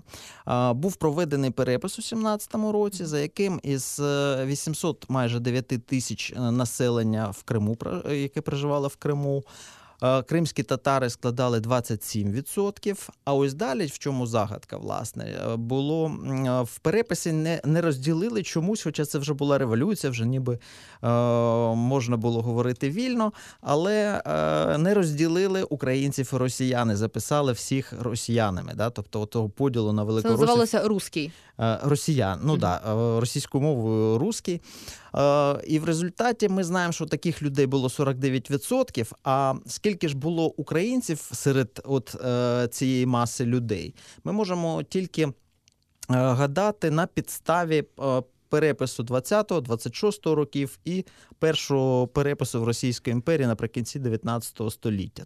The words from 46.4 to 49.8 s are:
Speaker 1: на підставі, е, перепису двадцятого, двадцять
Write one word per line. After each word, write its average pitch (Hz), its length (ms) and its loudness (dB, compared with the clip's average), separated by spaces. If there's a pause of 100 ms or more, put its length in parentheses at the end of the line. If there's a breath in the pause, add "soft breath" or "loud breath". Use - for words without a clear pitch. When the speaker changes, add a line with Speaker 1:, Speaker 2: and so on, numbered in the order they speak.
Speaker 1:
на 160 160 2
підставі, 160 800 0 (160)
е, 131 220 0 (260)
перепису 147 540 0
двадцятого, 165 580 0
двадцять 117 340 -4